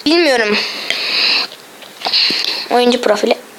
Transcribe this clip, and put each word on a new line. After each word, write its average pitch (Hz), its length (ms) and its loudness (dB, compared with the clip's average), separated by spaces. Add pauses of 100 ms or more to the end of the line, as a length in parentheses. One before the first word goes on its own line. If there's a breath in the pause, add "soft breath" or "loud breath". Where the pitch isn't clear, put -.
Bilmiyorum. 254 520 4 (2000 loud breath)
Oyuncu 247 300 4
profili. 220 460 0 (120)